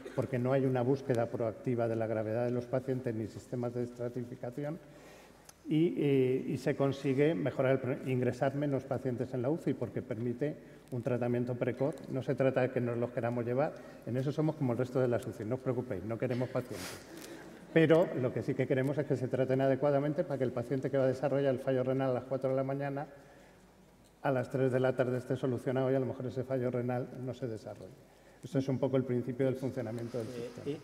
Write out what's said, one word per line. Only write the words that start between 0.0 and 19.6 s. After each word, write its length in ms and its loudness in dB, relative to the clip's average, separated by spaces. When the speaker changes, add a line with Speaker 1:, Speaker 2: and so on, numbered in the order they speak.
Speaker 1:
porque 220 0
no 160 2
hay 120 4
una 180 2
búsqueda 420 2
proactiva 640 -2
de 80 0
la 100 0
gravedad 400 0
de 60 0
los 140 -2
pacientes 500 -2
ni 120 -4
sistemas 460 -6
de 100 -2
estratificación, 920 -6
y, 280 4
eh, 500 4
y 100 -2
se 180 0
consigue 600 4
mejorar 380 2
el 60 4
pro-, 300 -4
ingresar 460 2
menos 280 0
pacientes 500 -4
en 80 -2
la 80 0
uci, 240 0
porque 280 -4
permite 540 -4
un 100 -4
tratamiento 540 0
precoz. 400 0
No 140 -4
se 120 0
trata 260 4
de 100 2
que 80 0
nos 180 0
los 140 -2
queramos 340 -2
llevar, 280 0
en 100 -4
eso 160 0
somos 240 0
como 160 0
el 60 0
resto 240 0
de 80 4
las 180 0
uci, 160 -8
no 120 -2
os 60 -10
preocupéis, 440 -2
no 120 -4
queremos 320 -2
pacientes. 500 -6
Pero 340 8
lo 100 2
que 120 -2
sí 100 0
que 120 2
queremos 320 2
es 80 0
que 120 0
se 100 -2
traten 320 2
adecuadamente 640 2